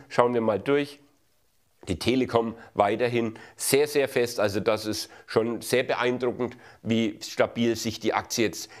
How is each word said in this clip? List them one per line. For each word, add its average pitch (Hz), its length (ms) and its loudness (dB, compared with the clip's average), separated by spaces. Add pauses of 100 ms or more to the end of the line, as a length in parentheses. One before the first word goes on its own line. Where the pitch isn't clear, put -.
schauen 123 260 2
wir 120 60 0
mal 110 200 2
durch. 143 420 -2 (840)
Die 90 120 -2
Telekom 117 560 0 (180)
weiterhin 113 640 0 (200)
sehr, 143 300 2
sehr 143 220 2
fest. 120 300 0
Also 104 200 0
das 107 280 0
ist - 240 -6 (160)
schon 117 340 0
sehr 127 220 2
beeindruckend, 123 760 -2 (240)
wie 113 400 0
stabil 117 540 0
sich 110 240 -6
die 107 160 -2
Aktie 110 280 -2
jetzt - 360 -4